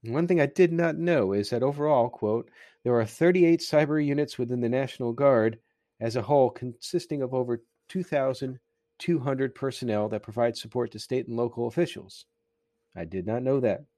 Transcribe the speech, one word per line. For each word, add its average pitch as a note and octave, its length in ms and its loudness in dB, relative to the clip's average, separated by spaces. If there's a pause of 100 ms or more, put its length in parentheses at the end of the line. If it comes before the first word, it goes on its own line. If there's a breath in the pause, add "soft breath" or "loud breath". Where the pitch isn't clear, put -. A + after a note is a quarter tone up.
And A2+ 120 -8
one E3 140 0
thing F3 120 2
I C#3+ 60 6
did E3+ 260 4
not E3 240 0
know D#3 380 2
is G2+ 160 0
that A#2 120 0
overall, C#3+ 460 2
quote, A2 420 -4 (360 loud breath)
"There A#2+ 120 4
are A2+ 80 2
thirty-eight E3+ 540 4
cyber D3+ 420 2
units D3 360 0
within B2 240 -2
the A#2 80 0
National B2+ 420 -2
Guard A#2 480 4 (400)
as A2+ 160 -4
a B2+ 60 -2
whole, C3 280 4
consisting C#3+ 720 -8
of B2+ 120 -6
over A#2+ 320 -4 (240)
two F#3+ 120 -6
thousand C3+ 600 -4 (360)
two E3+ 220 0
hundred C3 360 -2
personnel A2+ 520 -2
that G#2+ 160 -6
provide A#2 320 -2
support A#2+ 360 -6
to A2 80 -16
state - 280 -4
and A#2 80 -8
local A#2+ 320 -4
officials." - 600 -6 (680)
I E2+ 80 -8
did F2 240 -8
not A#2 160 -4
know C3+ 160 0
that. A2+ 240 0 (140)